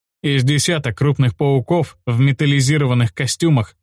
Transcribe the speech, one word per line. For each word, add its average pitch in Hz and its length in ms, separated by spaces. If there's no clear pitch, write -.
Из 139 200
десяток 143 540
крупных 135 400
пауков 147 680
в 117 120
металлизированных 135 960
костюмах 139 680